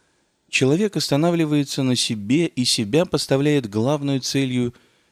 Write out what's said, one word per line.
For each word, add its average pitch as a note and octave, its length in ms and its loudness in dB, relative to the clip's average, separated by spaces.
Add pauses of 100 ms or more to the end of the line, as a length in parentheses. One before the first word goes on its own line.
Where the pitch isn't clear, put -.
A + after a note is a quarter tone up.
(500)
человек E3+ 480 0
останавливается D3 840 0
на B2+ 120 2
себе A#2+ 520 0
и B2 180 -2
себя B2 400 0
поставляет C#3+ 640 0
главной C#3 500 0
целью B2 540 -2 (380)